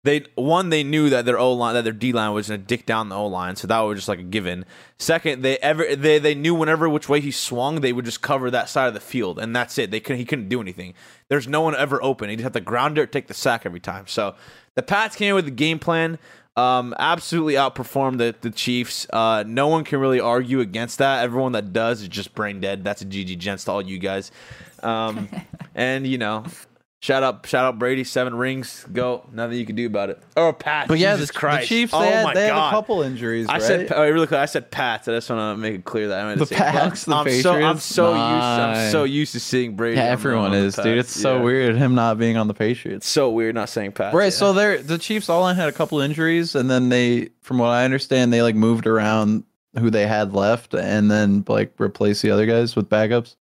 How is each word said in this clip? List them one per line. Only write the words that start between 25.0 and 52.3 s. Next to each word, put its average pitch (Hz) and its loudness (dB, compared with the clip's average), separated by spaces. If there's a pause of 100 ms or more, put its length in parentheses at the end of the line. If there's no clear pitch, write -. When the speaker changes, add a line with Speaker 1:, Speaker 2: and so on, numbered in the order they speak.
Speaker 2:
<laughs> - -20
Speaker 1:
and, 131 -2
you 131 -2
know, 110 -4 (560)
shout 135 2
out, 127 -2
shout 127 2
out 123 -2
Brady, 127 0
seven 127 -2
rings, 127 -6
go. 123 -2
Nothing 117 -6
you 117 -4
can 110 -6
do 120 -2
about 101 -2
it. - -10 (160)
Or 160 4
Pats, 151 -4
Speaker 3:
But 165 4
yeah, 196 4
Speaker 1:
Jesus 147 -2
Speaker 3:
the, - -12
the - -8
Speaker 1:
Christ. 143 0
Speaker 3:
Chiefs, 233 0
Speaker 1:
Oh 160 4
Speaker 3:
they - 4
had, 220 4
Speaker 1:
my 143 0
Speaker 3:
they 190 4
had - 4
Speaker 1:
God. 156 2
Speaker 3:
a - 0
couple 214 0
injuries, 117 -2
Speaker 1:
I - 0
Speaker 3:
right? 160 0
Speaker 1:
said, 185 2
oh, 151 4
really 160 4
quick, 143 0
I 147 2
said - -6
Pats. 123 -2
I 113 -2
just 117 -4
wanna 107 -2
make 110 -4
it 90 -12
clear 107 -2
that 98 -2
I - -
meant 104 -4
to 147 2
Speaker 3:
The - -
Speaker 1:
say, - -6
but 151 2
Speaker 3:
Pats, 165 -2
the 156 0
Speaker 1:
I'm 147 2
so, 131 2
I'm 151 2
Speaker 3:
Patriots? 156 0
Speaker 1:
so 170 2
used, 113 0
I'm 117 2
so 151 2
Speaker 3:
Nice. 139 0
Speaker 1:
used 147 -2
to 120 -6
seeing 120 -2
Brady 117 0
Speaker 3:
Yeah, 127 2
Speaker 1:
on 117 2
the, 123 2
Speaker 3:
everyone 117 0
Speaker 1:
on 98 2
the 98 2
Speaker 3:
is, 98 2
dude. 104 -4 (120)
Speaker 1:
Pats. 123 0
Speaker 3:
It's - -6
so 131 2
Speaker 1:
Yeah. 123 2
Speaker 3:
weird 123 4
him 127 4
not 117 2
being 113 2
on 110 2
the 107 -2
Patriots. 107 -2
Speaker 1:
So 139 2
weird 113 0
not 107 -4
saying 101 -6
Pats, 104 -4
Speaker 3:
Right, 185 4
Speaker 1:
yeah. 190 4
Speaker 3:
so 196 2
they're, 190 2
the 160 -4
Chiefs 214 -4
all 175 4
had 180 2
a 143 -2
couple 151 0
injuries, 160 0
and 127 2
then 127 2
they, 123 2 (140)
from 127 -2
what 117 4
I 120 4
understand, 127 2
they, 120 4
like, 113 4
moved 113 4
around 107 2 (340)
who 117 2
they 107 2
had 107 0
left 104 0
and 104 2
then, 101 4
like, 107 0
replaced 104 0
the 107 2